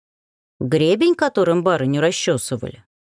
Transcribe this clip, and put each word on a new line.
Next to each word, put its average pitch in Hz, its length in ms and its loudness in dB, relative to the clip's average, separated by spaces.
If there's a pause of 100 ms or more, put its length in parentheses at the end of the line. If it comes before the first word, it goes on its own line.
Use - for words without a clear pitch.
(600)
«Гребень, 165 560 2
которым 175 480 0
барыню 147 380 0
расчесывали, 143 840 -4 (320)